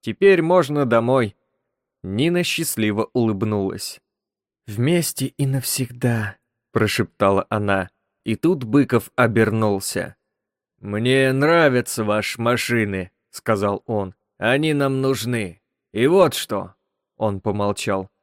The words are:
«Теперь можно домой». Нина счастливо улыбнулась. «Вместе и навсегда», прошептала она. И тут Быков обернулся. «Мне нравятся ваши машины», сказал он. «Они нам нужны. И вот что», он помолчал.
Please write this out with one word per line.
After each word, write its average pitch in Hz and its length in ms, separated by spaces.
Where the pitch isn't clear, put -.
«Теперь 185 400
можно 151 440
домой». 117 500
Нина 156 400
счастливо 110 680
улыбнулась. 107 880
«Вместе 131 600
и - 180
навсегда», 123 920
прошептала 101 760
она. 101 400
И 113 120
тут 156 280
Быков 120 520
обернулся. 107 1000
«Мне 127 520
нравятся 139 720
ваши 107 380
машины», 113 720
сказал 101 560
он. 101 300
«Они 143 360
нам 135 280
нужны. 117 600
И 113 140
вот 175 260
что», 95 420
он 101 220
помолчал. 101 720